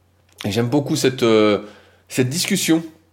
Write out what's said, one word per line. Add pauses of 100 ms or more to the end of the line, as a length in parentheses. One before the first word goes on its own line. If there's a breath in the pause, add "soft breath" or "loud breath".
(460)
j'aime
beaucoup
cette,
euh, (500 loud breath)
cette
discussion (300)